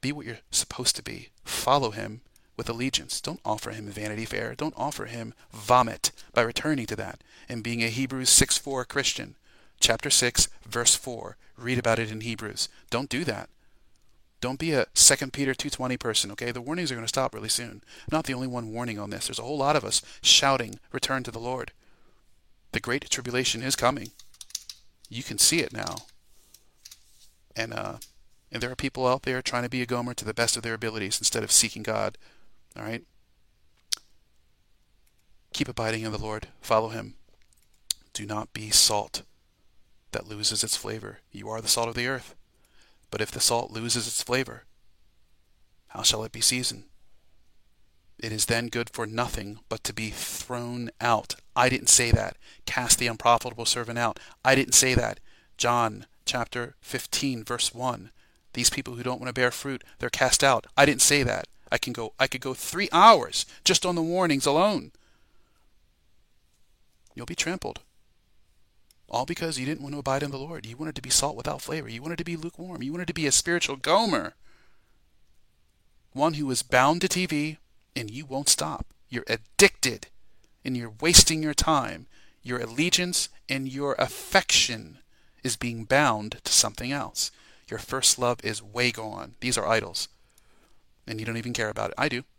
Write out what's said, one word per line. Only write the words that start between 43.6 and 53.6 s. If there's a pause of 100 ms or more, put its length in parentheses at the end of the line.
loses
its
flavor, (1200)
how
shall
it
be
seasoned? (1300)
It
is
then
good
for
nothing
but
to
be
thrown (100)
out. (200)
I
didn't
say
that. (280)
"Cast
the
unprofitable